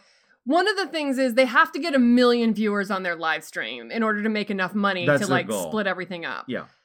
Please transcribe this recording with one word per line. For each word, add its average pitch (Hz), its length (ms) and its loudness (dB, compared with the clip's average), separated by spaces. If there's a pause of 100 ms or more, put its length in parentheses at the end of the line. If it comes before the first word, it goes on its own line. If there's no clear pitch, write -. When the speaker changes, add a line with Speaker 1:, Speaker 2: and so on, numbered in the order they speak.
(440)
Speaker 1:
one 349 240 2
of 403 80 0
the 381 100 -2
things 285 320 -2
is 262 160 2
they 262 120 0
have 294 260 2
to 285 80 -6
get 311 140 -2
a 277 40 4
million 240 560 4
viewers 202 360 0
on 190 120 -4
their 175 140 -4
live 160 260 -2
stream 117 480 -10
in 226 140 -2
order 208 180 0
to 220 60 0
make 214 220 -2
enough 196 260 -2
money 190 300 0
Speaker 2:
That's 143 160 4
Speaker 1:
to, 101 40 -2
Speaker 2:
their - 120 2
Speaker 1:
like, 180 100 -4
Speaker 2:
goal. 185 200 -2
Speaker 1:
split 214 200 -2
everything 180 360 -6
up. 120 240 -8
Speaker 2:
Yeah. 98 180 -6 (180)